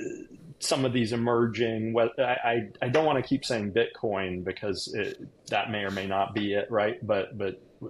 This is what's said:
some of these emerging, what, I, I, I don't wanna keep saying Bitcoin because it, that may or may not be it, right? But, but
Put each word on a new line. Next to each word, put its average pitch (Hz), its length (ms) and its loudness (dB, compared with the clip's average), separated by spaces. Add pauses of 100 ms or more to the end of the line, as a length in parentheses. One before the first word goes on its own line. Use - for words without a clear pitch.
(580)
some 139 260 2
of 127 80 2
these 117 200 2
emerging, 117 800 2
what, 113 260 4
I, 120 500 2 (120)
I, 135 60 0
I - 20 0
don't 151 160 4
wanna 143 180 4
keep 131 220 0
saying 104 280 0
Bitcoin 95 680 0
because 92 520 -4
it, 98 260 -4 (280)
that 107 220 -2
may 104 140 -2
or 98 60 -2
may 98 160 -4
not 98 280 0
be 101 200 0
it, 101 160 -2
right? 110 360 0
But, 101 300 -2
but 98 240 -4 (300)